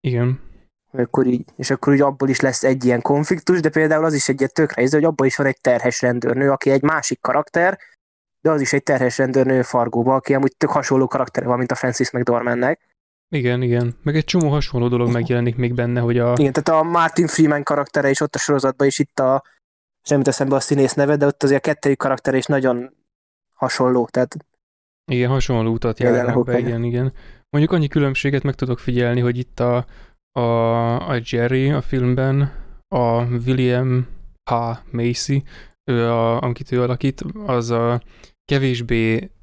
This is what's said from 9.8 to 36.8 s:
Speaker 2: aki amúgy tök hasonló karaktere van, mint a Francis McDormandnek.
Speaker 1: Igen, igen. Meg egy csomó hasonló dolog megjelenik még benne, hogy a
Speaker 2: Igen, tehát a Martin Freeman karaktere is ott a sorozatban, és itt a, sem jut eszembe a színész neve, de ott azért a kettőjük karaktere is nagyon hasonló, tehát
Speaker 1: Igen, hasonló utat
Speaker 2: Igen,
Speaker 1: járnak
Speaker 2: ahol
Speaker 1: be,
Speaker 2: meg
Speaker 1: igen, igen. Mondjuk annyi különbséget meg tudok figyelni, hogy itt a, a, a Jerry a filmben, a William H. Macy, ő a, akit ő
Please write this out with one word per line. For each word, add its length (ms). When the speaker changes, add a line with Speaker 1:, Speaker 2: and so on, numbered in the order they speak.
Speaker 2:
aki 200
amúgy 220
tök 140
hasonló 360
karaktere 400
van, 120
mint 120
a 40
Francis 360
McDormandnek. 720
Speaker 1:
Igen, 340
igen. 400
Meg 140
egy 80
csomó 240
hasonló 400
dolog 220
megjelenik 460
még 180
benne, 260
hogy 180
a 180
Speaker 2:
Igen, 160
tehát 280
a 80
Martin 380
Freeman 360
karaktere 480
is 100
ott 140
a 40
sorozatban, 480
és 120
itt 220
a, 220
sem 160
jut 100
eszembe 260
a 60
színész 340
neve, 220
de 100
ott 160
azért 240
a 20
kettőjük 300
karaktere 380
is 100
nagyon 480
hasonló, 560
tehát 260
Speaker 1:
Igen, 160
hasonló 440
utat 280
Speaker 2:
Igen, 140
Speaker 1:
járnak 180
Speaker 2:
ahol 120
Speaker 1:
be, 80
Speaker 2:
meg 100
Speaker 1:
igen, 220
igen. 280
Mondjuk 220
annyi 160
különbséget 540
meg 120
tudok 240
figyelni, 420
hogy 180
itt 220
a, 260
a, 80
a 140
Jerry 460
a 120
filmben, 720
a 340
William 880
H. 40
Macy, 520
ő 260
a, 300
akit 320
ő 100